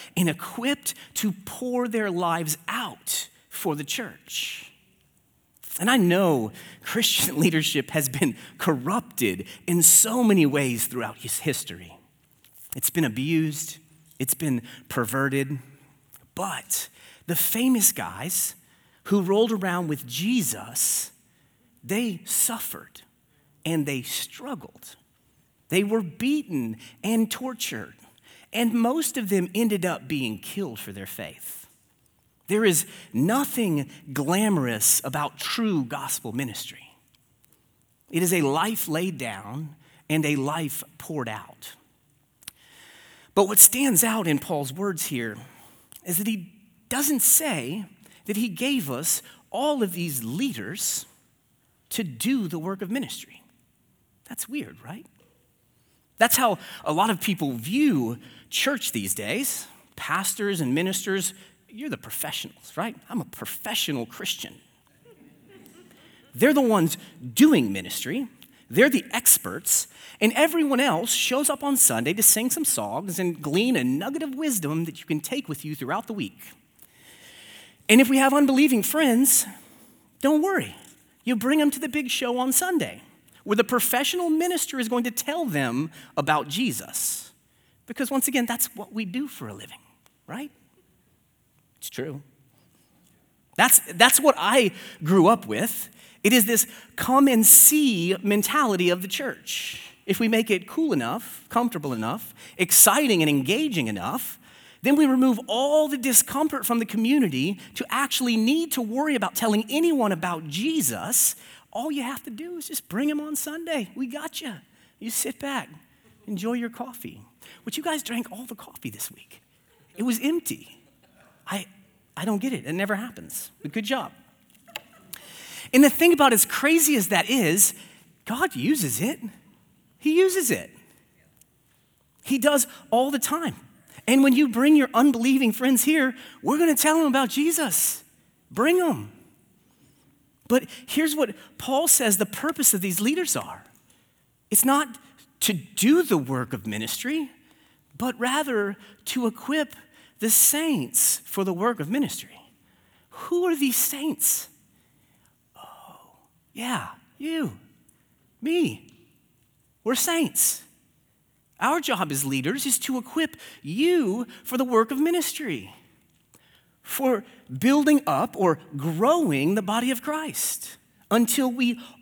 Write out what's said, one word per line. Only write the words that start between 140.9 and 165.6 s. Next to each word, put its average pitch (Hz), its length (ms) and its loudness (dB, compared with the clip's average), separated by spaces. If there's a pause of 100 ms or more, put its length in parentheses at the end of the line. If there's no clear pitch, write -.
what 269 200 -2 (220)
Paul 277 320 0
says 214 300 2
the 208 80 0
purpose - 480 0
of 190 60 -4
these 185 200 -4
leaders 311 360 -2
are. - 280 -8 (840)
It's 208 140 4
not 277 340 2 (420)
to - 120 0
do 233 500 4
the 208 160 2
work 123 340 -2
of 104 140 -6
ministry, 240 640 -4 (640)
but 247 220 -4
rather 240 580 -2 (300)
to 247 200 -2
equip 285 480 -4 (440)
the 220 120 -2
saints 294 920 2
for 196 200 -4
the 185 100 0
work 214 260 0
of 147 80 -6
ministry. - 520 -4 (680)
Who - 340 -2
are 339 120 2
these 269 200 2
saints? - 720 -2 (1080)
Oh, - 600 -20 (360)
yeah, 220 440 -6 (220)
you, 294 400 -4 (800)
me. 302 480 -2 (960)
We're 240 100 0
saints. - 680 0 (960)
Our 294 220 0
job 185 320 -4
as 135 120 -4
leaders 139 420 -4
is 254 140 0
to 262 180 -4
equip 311 380 -4 (260)
you 240 640 0 (180)
for 254 140 -4
the 262 60 0
work 233 260 2
of 175 80 -4
ministry. 294 760 -2 (1080)